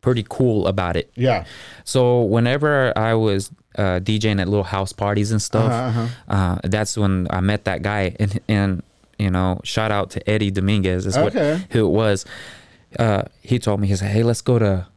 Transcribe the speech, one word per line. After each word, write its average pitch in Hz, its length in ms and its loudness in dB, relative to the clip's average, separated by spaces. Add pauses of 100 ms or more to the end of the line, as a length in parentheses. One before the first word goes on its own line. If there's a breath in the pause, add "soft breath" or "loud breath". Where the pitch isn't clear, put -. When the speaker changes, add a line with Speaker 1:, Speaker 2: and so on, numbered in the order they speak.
Speaker 1:
pretty 123 280 0
cool 113 380 0
about 92 300 -2
it. - 180 -4
Speaker 2:
Yeah. 117 300 0 (400 loud breath)
Speaker 1:
So 123 380 2
whenever 127 720 2
I 113 180 2
was, 107 360 0 (260)
uh, 92 220 0
D 107 200 0
Jing 104 220 0
at 90 80 -2
little 101 160 2
house 95 280 -4
parties 104 400 0
and 104 100 0
stuff, 113 300 0
Speaker 2:
Uh-huh, 117 280 -2 (280 loud breath)
uh-huh. - 60 -2
Speaker 1:
uh, 92 300 0
that's 104 320 -2
when 95 340 0
I 90 100 -2
met 104 240 0
that 95 180 -2
guy. 98 360 -2
And, 104 300 0
and, 98 340 0 (360)
you 101 120 0
know, 92 340 0
shout 110 260 -2
out 101 200 -2
to - 200 -6
Eddie 107 220 2
Dominguez 95 540 0
is 95 120 -2
what, - 180 0
Speaker 2:
Okay. 165 240 0 (100)
Speaker 1:
who 110 160 2
it 78 60 2
was. 104 320 2 (760 loud breath)
Uh, 107 240 2 (180)
he - 200 -2
told 104 180 0
me, 101 80 0
he 98 80 2
said, 95 160 -2
"Hey, 110 140 2
let's 117 180 2
go 123 160 2
to 98 280 2 (100)